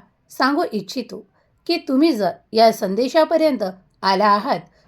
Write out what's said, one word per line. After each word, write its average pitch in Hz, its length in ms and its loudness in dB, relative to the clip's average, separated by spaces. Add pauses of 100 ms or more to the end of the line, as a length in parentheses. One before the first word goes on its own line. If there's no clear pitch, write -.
(300)
सांगू 285 420 -2
इच्छितो 214 580 -10 (360)
की 339 100 -2 (120)
तुम्ही 302 240 2
जर 202 180 -2 (220)
या 220 200 6
संदेशापर्यंत 269 920 0 (380)
आला 190 240 2
आहात, 208 340 0 (280)